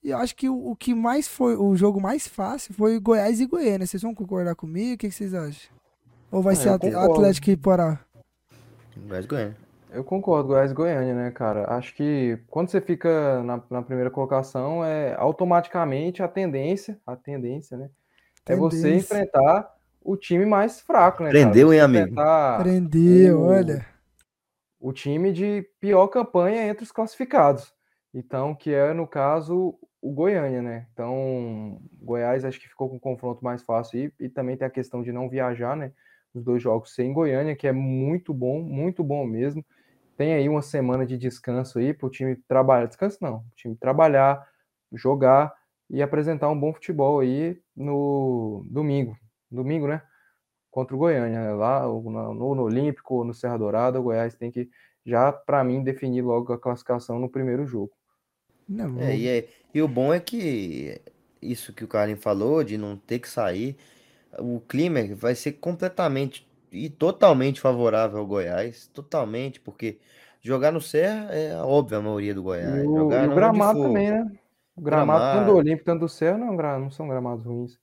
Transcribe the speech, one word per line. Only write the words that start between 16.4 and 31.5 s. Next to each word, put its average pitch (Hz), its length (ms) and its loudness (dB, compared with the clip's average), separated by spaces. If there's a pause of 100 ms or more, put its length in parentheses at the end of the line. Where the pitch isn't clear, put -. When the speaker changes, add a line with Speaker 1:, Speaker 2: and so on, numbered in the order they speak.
Speaker 2:
a 123 80 -10
tendência, 135 600 -10
né, 139 120 -14 (560)
é 175 120 2
você 165 240 2
Speaker 1:
Tendência. 180 340 2
Speaker 2:
enfrentar 180 580 2 (280)
o 196 160 -4
time 180 280 0
mais 214 360 0
fraco, 185 420 4
né, 156 60 -2
Speaker 3:
Prendeu, 139 400 10
Speaker 2:
cara? - 0 -
Você 160 60 8
Speaker 3:
hein, 151 60 8
amigo? 123 260 8
Speaker 2:
enfrentar 147 540 2
Speaker 1:
Prendeu, 180 800 8
Speaker 2:
o, 165 80 4
Speaker 1:
olha. 170 380 2 (960)
Speaker 2:
o 131 100 -6
time 151 400 -2
de 196 340 -2 (140)
pior 196 280 6
campanha 214 600 0
entre 214 160 -6
os - 80 -18
classificados. 208 840 2 (400)
Então, 135 400 -6
que 147 200 -6
é, 143 200 2
no 165 140 -4
caso, 160 680 -2 (240)
o 139 100 -8
Goiânia, 143 500 -2
né? 117 300 -10
Então, 120 880 -6 (220)